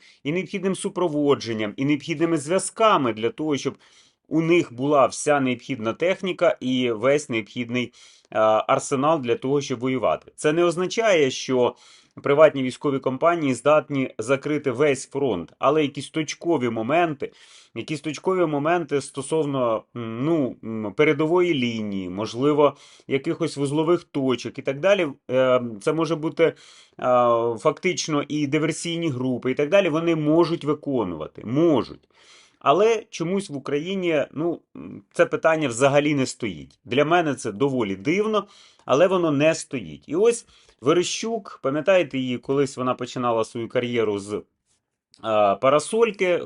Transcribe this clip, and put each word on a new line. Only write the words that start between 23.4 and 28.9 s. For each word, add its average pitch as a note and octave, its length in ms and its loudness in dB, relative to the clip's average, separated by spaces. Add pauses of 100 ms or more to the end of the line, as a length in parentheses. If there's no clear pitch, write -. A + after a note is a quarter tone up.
вузлових D#3 480 0
точок B2+ 540 -2
і C3+ 40 -14
так C#3 180 -6
далі, F#3+ 280 2 (220)
е, B2+ 320 4 (180)
це D#3 120 0
може D#3+ 240 0
бути, D#3 280 0
е, D3 100 2 (1040)
фактично D3+ 720 -2
і D3 180 -2
диверсійні D#3+ 600 -2